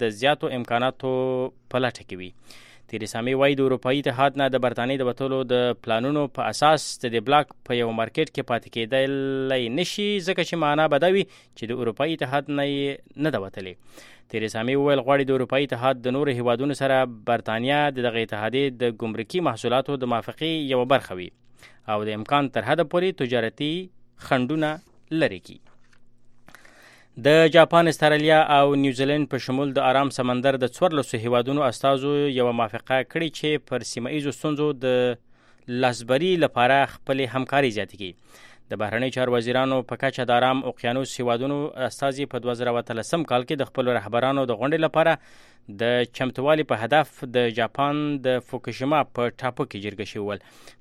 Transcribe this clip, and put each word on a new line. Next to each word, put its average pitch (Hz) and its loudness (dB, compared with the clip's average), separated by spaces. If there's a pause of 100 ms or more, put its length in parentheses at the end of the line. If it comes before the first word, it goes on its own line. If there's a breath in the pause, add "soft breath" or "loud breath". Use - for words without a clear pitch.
د 113 0
زیاتو 143 0
امکاناتو 123 -2 (600)
په 127 0
لټه 120 -6
کې 98 -12
وي. 90 -12 (640 loud breath)
تریسا 110 -8
مې 131 0
وایي 143 4
د 135 4
اروپایي 131 0
اتحاد 135 2
نه 135 4
د 123 0
برتانیې 120 -2
د 123 0
وتلو 131 -2 (100)
د 123 2
پلانونو 131 0 (160)
په 113 -2
اساس 151 2 (160)
د - -2
دې 117 0
بلاک 143 4 (140)
په 123 0
یو 117 0 (100)
مارکیټ 113 -2
کې 135 -4
پاتې 117 -2 (100)
کېدلی 135 0 (180)
نشي، 202 -4 (200)
ځکه 185 -2
چې 165 -2
معنا 147 2
به 139 2
دا 185 4
وي 190 0
چې - -20
د 123 -4
اروپایي 139 -2
اتحاد 143 -4
نه 143 -2
یې 139 -6
نه 139 0
ده 98 -4
وتلې. 95 -14 (580 loud breath)
تریسا 110 -4
مې 127 0
وویل 139 2
غواړي 139 4
د 131 2
اروپایي 131 -2
اتحاد 127 0
د 127 0
نورو 135 -2
هیوادونو 120 0
سره 135 2 (240)
برتانیا 120 0
د 127 -2
دغه 113 -2
اتحادیې 117 -2
د 120 -2
ګمرکي 113 -4
محصولاتو 127 -2
د 123 0
موافقې 156 -6 (240)
یوه 127 2
برخه 95 -8
وي 87 -12 (600 soft breath)
او 104 0
د 107 -4
امکان 139 0
تر 110 0
حده 160 2
پورې 185 0
تجارتي 123 -2 (540)
خنډونه 151 0 (520)
لرې 101 0
کړي. - -20 (1700 loud breath)
د 160 8
جاپان، 170 8
استرالیا 151 4 (200)
او 143 6
نیوزیلند 139 0
په 127 -2
شمول 135 -2
د 135 2
آرام 135 2
سمندر 123 0
د 120 0
څوارلسو 143 0
هیوادونو 123 0
استازو 135 0
یوه 127 0
موافقه 120 -2 (100)
کړې 165 -4
چې 151 -2
پر 120 -6
سیمه 127 -6
ایزو 143 -4
ستونزو 151 -2 (160)
د - - (960 soft breath)
لاسبري 127 0 (140)
لپاره 127 4 (140)
خپلې 131 -2
همکاري 131 0
زیاتې 98 -6
کړي. 90 -10 (600 loud breath)
د 101 -6
بهرنیو 113 -2
چارو 127 0
وزیرانو 127 0 (100)
په 120 -8
کچه 131 -2
د 120 4
آرام 131 2
اقیانوس 123 -4
هیوادونو 131 -2 (220)
استازي 139 -4
په 123 -6
دوه 123 -2
زره 120 0
اتلسم 120 -4
کال 123 2
کې 156 -4
د 131 -4
خپلو 123 0
رهبرانو 127 0
د 120 -2
غونډې 147 0
لپاره 160 2 (680 soft breath)
د - 0 (320)
چمتووالي 139 0
په 123 0
هدف 147 0 (160)
د 123 4 (120)
جاپان 139 0 (240)
د 127 0
فوکوشیما 131 -2 (180)
په 120 -2
ټاپو 131 -4
کې 101 -10
جرګه 101 -8
شوي 104 -8
ول. 101 -6 (400 loud breath)